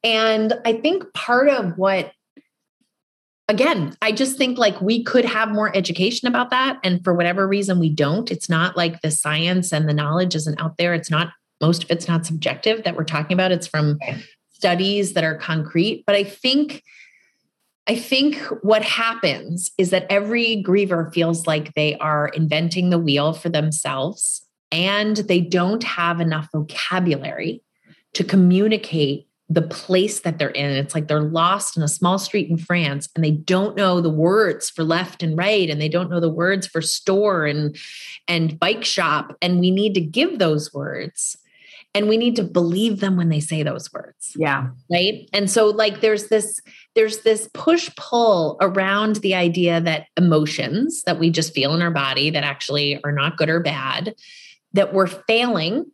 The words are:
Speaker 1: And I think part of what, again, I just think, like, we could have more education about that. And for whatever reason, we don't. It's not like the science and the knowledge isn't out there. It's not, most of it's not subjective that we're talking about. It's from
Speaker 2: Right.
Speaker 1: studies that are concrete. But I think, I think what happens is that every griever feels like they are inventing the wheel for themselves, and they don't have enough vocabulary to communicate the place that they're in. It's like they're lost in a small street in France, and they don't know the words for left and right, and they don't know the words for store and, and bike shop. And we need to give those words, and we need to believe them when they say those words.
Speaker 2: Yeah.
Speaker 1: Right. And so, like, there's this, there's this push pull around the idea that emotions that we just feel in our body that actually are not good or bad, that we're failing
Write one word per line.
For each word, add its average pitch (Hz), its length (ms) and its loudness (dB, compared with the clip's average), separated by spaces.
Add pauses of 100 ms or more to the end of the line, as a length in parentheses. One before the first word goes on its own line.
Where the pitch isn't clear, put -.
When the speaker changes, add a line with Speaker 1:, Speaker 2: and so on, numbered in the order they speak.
Speaker 1:
And 220 500 2 (120)
I 226 80 2
think 320 400 -2
part 254 360 2
of 196 280 0
what, 190 340 0 (1400)
again, 214 540 2
I 220 100 2
just 262 260 -2
think, 254 200 0
like, 220 220 2
we 226 240 0
could 247 220 4
have 220 240 0
more 208 260 0
education 190 520 0
about 247 240 0
that. 262 320 0
And 180 200 0
for 180 100 2
whatever 180 340 2
reason, 196 320 2
we 160 100 4
don't. 151 420 0
It's - 180 -8
not 170 280 0
like 170 240 -2
the 156 100 -2
science 165 640 0
and 156 160 2
the 147 40 2
knowledge 156 420 0
isn't 151 260 -4
out 160 160 -6
there. 175 160 2
It's 165 160 -4
not, 165 220 0 (280)
most 165 240 2
of - 80 -4
it's 170 160 -2
not 165 180 0
subjective 165 580 -2
that 165 120 -4
we're 160 80 -4
talking 156 300 -4
about. 185 180 2
It's 170 160 -2
from 151 340 0
Speaker 2:
Right. 127 220 -4 (280)
Speaker 1:
studies 196 600 0
that 165 100 0
are 160 120 -2
concrete. 165 720 -2
But 202 120 4
I 202 80 2
think, 269 580 -2 (1040)
I 226 80 0
think 269 400 0 (260)
what 214 220 4
happens 185 960 -4
is 180 140 2
that 185 180 0
every 214 520 0
griever 185 520 0
feels 165 340 0
like 156 280 -2
they 151 240 0
are 151 280 0
inventing 165 640 0
the 170 100 4
wheel 147 320 2
for 160 160 -8
themselves, 151 1000 -4 (240)
and 202 460 0
they 202 240 2
don't 185 440 0
have 170 360 -2
enough 160 340 -2
vocabulary 156 1080 -4 (540)
to 190 100 -2
communicate 180 1000 2 (200)
the 165 140 2
place 190 580 0
that 160 200 -4
they're 143 100 0
in. 143 220 -2
It's 139 220 -2
like 151 140 -2
they're 151 140 0
lost 170 560 0
in 165 40 0
a 151 60 0
small 180 320 0
street 190 300 -2
in 165 80 0
France, 160 580 -2
and 165 80 0
they 151 80 2
don't 185 460 0
know 185 240 2
the 165 80 2
words 175 600 2
for 165 140 -6
left 170 400 -2
and 160 140 -2
right, 190 320 2
and 147 100 -4
they 151 100 0
don't 175 200 -2
know 175 100 0
the 165 100 2
words 185 380 0
for 165 140 -4
store 190 640 0
and, 147 320 -2 (500)
and 160 320 0
bike 214 240 0
shop. 151 580 -2
And 180 200 2
we 185 100 4
need 202 220 2
to 185 80 2
give 247 360 -2
those 156 360 -2
words, - 640 -8 (580)
and 208 120 2
we 220 100 4
need 233 180 2
to 214 80 0
believe 180 560 0
them 190 180 0
when 170 120 2
they 151 100 0
say 151 240 -4
those - 280 -6
words. - 440 -16
Speaker 2:
Yeah. 139 320 0 (240)
Speaker 1:
Right. 185 420 0
And 202 160 0
so, 220 160 4
like, 214 360 2
there's 214 260 0
this, 214 340 0 (320)
there's 220 280 2
this 220 340 0
push 339 420 2
pull 208 640 2
around 196 560 0
the 190 160 0
idea 170 480 2
that 160 240 -2 (100)
emotions 165 920 2
that 180 100 0
we 165 140 4
just 180 200 -2
feel 139 220 0
in 170 80 0
our 170 80 0
body 139 400 0
that 147 140 -2
actually 143 600 -4
are 147 80 -2
not 147 260 -2
good 160 120 0
or 170 100 0
bad, 156 540 -4 (600)
that 190 200 2
we're 190 140 4
failing 226 840 0